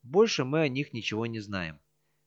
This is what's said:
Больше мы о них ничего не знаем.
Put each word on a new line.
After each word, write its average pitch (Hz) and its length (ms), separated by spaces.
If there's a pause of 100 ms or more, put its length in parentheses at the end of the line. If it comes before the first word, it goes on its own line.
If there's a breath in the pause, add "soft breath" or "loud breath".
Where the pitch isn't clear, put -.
Больше 160 420
мы 147 160
о 151 80
них 135 240
ничего 113 340
не 113 140
знаем. 92 380 (480)